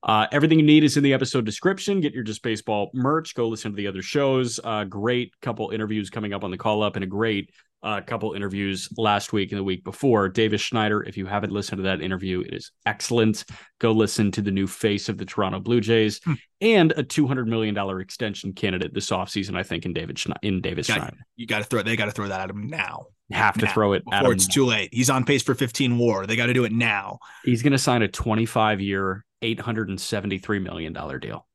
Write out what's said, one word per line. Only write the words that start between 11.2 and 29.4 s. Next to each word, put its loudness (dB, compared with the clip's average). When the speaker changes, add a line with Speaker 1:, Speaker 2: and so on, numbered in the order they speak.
Speaker 1:
haven't -2
listened -4
to -4
that 0
interview, -2
it -8
is -12
excellent. 2
Go 4
listen 4
to -2
the 0
new 0
face -2
of -4
the -8
Toronto -2
Blue 2
Jays 2
Speaker 2:
Hmm. 0
Speaker 1:
and 6
a -2
two 2
hundred -2
million 0
dollar -2
extension -8
candidate -2
this -4
offseason, -2
I -4
think, -6
in -4
David -6
Schne-, -6
in -2
Davis -4
Speaker 2:
Got-, 0
Speaker 1:
Schneider. -8
Speaker 2:
you -12
gotta -4
throw, 0
they -2
gotta -2
throw -6
that -4
at -6
him -10
now. -8
Speaker 1:
Have 2
to 2
Speaker 2:
Now, 0
Speaker 1:
throw 4
it 0
at 2
Speaker 2:
before 4
Speaker 1:
him 2
Speaker 2:
it's 2
Speaker 1:
now. -2
Speaker 2:
too 4
late. 0
He's 2
on 2
pace 2
for 2
fifteen 0
war. 2
They -2
gotta 2
do 4
it -2
now. -2
Speaker 1:
He's 2
gonna 4
sign 4
a 2
twenty-five-year, 0